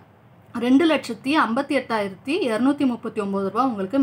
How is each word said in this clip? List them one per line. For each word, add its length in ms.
ரெண்டு 260
லட்சத்தி 420
ஐம்பத்தி 340
எட்டாயிரத்தி 540
இருநூத்தி 440
முப்பத்தி 320
ஒன்பது 260
ரூபா 200
உங்களுக்கு 340